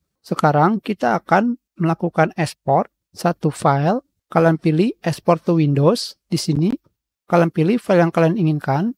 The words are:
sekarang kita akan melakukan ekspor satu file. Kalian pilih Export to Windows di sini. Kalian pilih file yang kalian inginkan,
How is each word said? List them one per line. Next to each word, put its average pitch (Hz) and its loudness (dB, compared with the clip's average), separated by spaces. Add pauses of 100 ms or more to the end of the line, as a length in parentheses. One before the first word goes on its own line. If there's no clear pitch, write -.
(220)
sekarang 156 0
kita 214 -4
akan 220 0 (240)
melakukan 165 -2
ekspor 156 -2 (320)
satu 170 -2
file. 147 0 (240)
Kalian 165 2
pilih 170 0
Export 170 -2
to 175 0
Windows 147 0
di 175 -2
sini. 156 -2 (560)
Kalian 170 2
pilih 170 0
file 175 2
yang 170 -2
kalian 170 0
inginkan, 156 -2